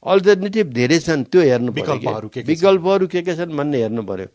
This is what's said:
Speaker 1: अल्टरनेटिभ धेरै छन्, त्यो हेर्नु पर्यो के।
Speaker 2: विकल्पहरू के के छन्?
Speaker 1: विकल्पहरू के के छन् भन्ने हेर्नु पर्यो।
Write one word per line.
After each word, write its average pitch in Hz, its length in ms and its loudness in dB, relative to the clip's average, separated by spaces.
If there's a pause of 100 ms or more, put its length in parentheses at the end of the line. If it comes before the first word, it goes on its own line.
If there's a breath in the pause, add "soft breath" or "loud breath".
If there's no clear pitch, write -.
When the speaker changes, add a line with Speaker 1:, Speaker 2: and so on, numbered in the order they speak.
Speaker 1:
अल्टरनेटिभ 196 600 2
धेरै 127 320 2
छन्, 165 240 -2
त्यो 180 180 4
हेर्नु 123 300 2
पर्यो 147 140 -6
के। 156 60 -2
Speaker 2:
विकल्पहरू 110 380 -6
के - 40 -20
के 123 80 -8
छन्? 110 60 -10
Speaker 1:
विकल्पहरू 185 600 2
के 175 140 -4
के 170 140 -4
छन् 165 220 -6
भन्ने 143 200 -2
हेर्नु 110 260 -2
पर्यो। 95 320 -8